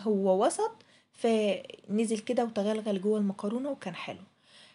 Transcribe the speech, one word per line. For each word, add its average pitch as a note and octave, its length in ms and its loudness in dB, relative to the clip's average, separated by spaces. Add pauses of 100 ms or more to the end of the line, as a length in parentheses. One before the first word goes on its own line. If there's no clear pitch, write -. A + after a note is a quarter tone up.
هو G3 460 4
وسط، G#4+ 260 0 (400)
فنزل G#3+ 1080 0
كده A#3+ 260 0
وتغلغل G#3+ 560 -2
جوه G#3+ 180 2
المكرونة G#3 520 -2
وكان B3 240 -8
حلو. - 260 -10 (540)